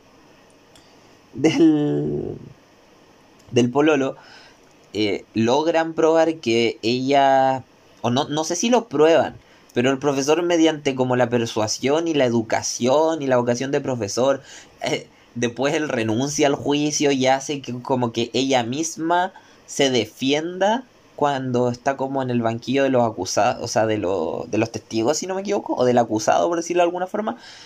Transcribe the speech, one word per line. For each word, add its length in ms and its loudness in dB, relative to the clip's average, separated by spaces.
del, 1000 2
del 200 2
pololo. 440 2
Eh, 400 -2
logran 600 2
probar 420 4
que 460 0
ella, 840 2
o 80 -2
no, 180 0
no 160 -4
sé 120 -4
si 140 -2
lo 180 2
prueban, 480 4
pero 160 2
el 80 0
profesor 460 0
mediante 500 2
como 220 0
la 140 2
persuasión 800 -2
y 60 -2
la 120 2
educación 1000 0
y 40 -4
la 100 2
vocación 340 0
de 100 0
profesor, 600 -2
eh, 240 -6
después 400 -2
él 160 -2
renuncia 580 0
al 80 2
juicio 560 0
y 140 0
hace 360 0
que, 200 -10
como 300 -2
que 220 -2
ella 300 0
misma 720 -4
se 240 0
defienda 960 -2
cuando 540 0
está 280 -4
como 240 -4
en 80 -4
el 120 0
banquillo 420 -2
de 60 2
los 140 4
acusados, 600 -2
o 40 -8
sea, 180 0
de 120 0
lo-, 520 -4
de 80 -2
los 140 0
testigos, 460 -2
si 100 -6
no 80 -6
me 60 -6
equivoco, 340 -4
o 100 2
del 120 4
acusado, 500 2
por 100 -2
decirlo 240 -2
de 60 4
alguna 200 -4
forma, 300 -6